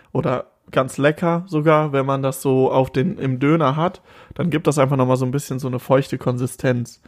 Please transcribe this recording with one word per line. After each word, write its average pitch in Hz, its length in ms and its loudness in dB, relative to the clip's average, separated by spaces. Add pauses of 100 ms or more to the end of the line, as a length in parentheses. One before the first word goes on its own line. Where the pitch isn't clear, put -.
(140)
oder 165 320 -2 (260)
ganz 135 260 -2
lecker 170 480 0
sogar, 151 480 2
wenn 135 120 0
man 135 180 -2
das 131 180 -4
so 131 300 2
auf 131 200 2
den, 131 280 -2
im 131 180 -2
Döner 143 380 2
hat, 170 260 -2 (320)
dann 175 160 -4
gibt 156 160 -4
das 147 140 2
einfach 139 160 2
nochmal 127 220 2
so 127 80 -2
ein 127 40 -2
bisschen 135 300 -6
so 131 80 -6
eine 123 100 -4
feuchte 135 400 0
Konsistenz. 123 920 -4